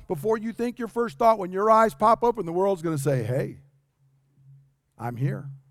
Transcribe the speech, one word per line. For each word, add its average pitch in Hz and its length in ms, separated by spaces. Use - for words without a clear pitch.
before 190 300
you 226 140
think 240 260
your 233 100
first 220 300
thought, 226 200
when 185 140
your 196 180
eyes 220 240
pop 220 300
open, 233 220
the 165 60
world's 190 300
gonna 160 140
say, 135 280
"Hey, 131 360
I'm 120 180
here. 135 340